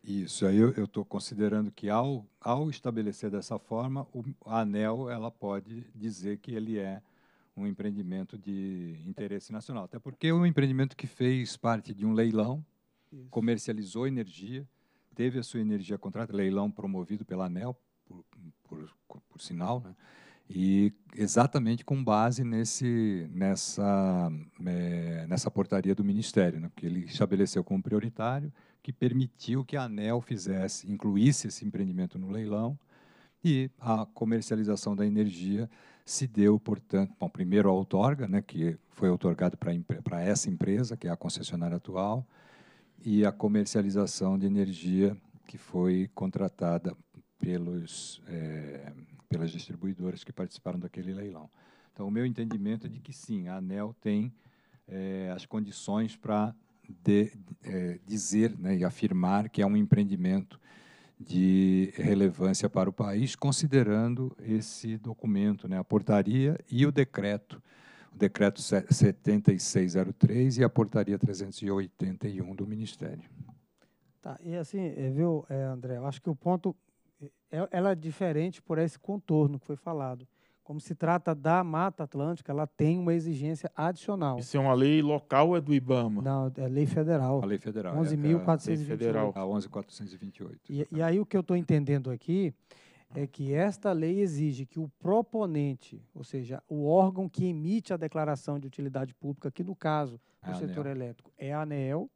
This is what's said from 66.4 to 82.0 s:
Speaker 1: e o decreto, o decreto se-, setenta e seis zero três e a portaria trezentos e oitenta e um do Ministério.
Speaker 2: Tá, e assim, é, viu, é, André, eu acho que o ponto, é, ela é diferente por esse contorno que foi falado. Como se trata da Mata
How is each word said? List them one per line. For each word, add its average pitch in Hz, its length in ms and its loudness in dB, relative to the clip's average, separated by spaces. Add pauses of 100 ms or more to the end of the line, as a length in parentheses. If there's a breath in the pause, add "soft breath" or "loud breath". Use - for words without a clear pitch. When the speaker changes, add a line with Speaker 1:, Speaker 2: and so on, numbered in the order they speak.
Speaker 1:
e 127 160 6
o 139 60 2
decreto, 104 680 0 (540 soft breath)
o - 20 -20
decreto 101 460 4
se-, - 260 2
setenta 104 640 6
e 92 60 0
seis 92 340 0
zero 92 200 0
três 123 460 4
e 131 40 4
a - 60 6
portaria 101 500 2
trezentos 98 420 -2
e 101 80 -4
oitenta 95 600 -4
e 95 120 -6
um 92 140 -8
do 98 140 -6
Ministério. 101 560 -8 (1000)
Speaker 2:
Tá, 135 220 -12
e 170 100 -8
assim, 175 240 -6
é, 143 320 -4
viu, 156 380 2
é, 135 160 -4
André, 127 320 -6
eu 117 100 -6
acho 135 160 -8
que 175 80 -4
o 139 60 -2
ponto, 175 380 0 (760)
é, - 220 -4
ela 190 180 2
é 185 60 2
diferente 160 640 -2
por 160 160 -2
esse 165 180 0
contorno 151 640 2
que - 80 -14
foi 143 100 -6
falado. 131 480 -6 (380)
Como 151 160 -10
se 151 160 -8
trata 170 400 2
da 160 300 4
Mata 170 400 -2